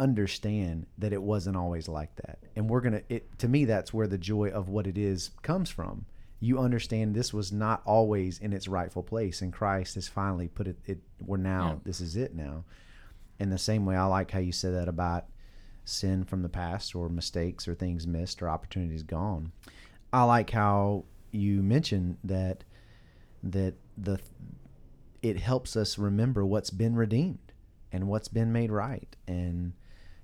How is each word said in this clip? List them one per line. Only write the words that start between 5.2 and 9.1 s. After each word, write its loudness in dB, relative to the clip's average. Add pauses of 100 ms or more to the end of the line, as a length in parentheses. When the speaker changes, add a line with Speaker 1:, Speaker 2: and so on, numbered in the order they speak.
Speaker 1:
comes 0
from. -6 (340)
You 4
understand 2
this 0
was -2
not 0
always 4
in -2
its -4
rightful -2
place, -2